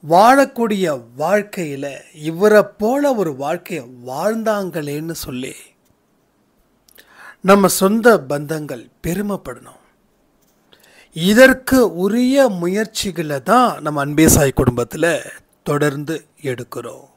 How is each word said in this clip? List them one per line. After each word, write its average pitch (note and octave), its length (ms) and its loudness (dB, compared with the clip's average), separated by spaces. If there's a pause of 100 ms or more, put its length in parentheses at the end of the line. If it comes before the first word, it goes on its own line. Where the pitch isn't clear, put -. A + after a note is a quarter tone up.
வாழக்கூடிய G#3 960 2 (140)
வாழ்க்கையில D#3 800 -6 (160)
இவரை E3+ 480 2
போல C4+ 520 -2
ஒரு E3 220 -4
வாழ்க்கையை D3+ 500 -8 (200)
வாழ்ந்தாங்களேன்னு E3 1040 -4
சொல்லி C3 420 -10 (1900)
நம்ம F#3+ 280 4
சொந்த G#3+ 500 2
பந்தங்கள் D3 720 -8 (160)
பெருமைப்படணும். F3+ 760 -8 (1300)
இதற்கு A#3+ 840 4
உரிய B3 540 2
முயற்சிகளை F3 960 -4
தான் G3+ 400 2
நம்ம D3+ 180 -4
அன்பே D3 280 4
சாய் C#3+ 280 2
குடும்பத்துல C3 760 -2 (320)
தொடர்ந்து D3 640 -4 (180)
எடுக்கிறோம். B2 760 -12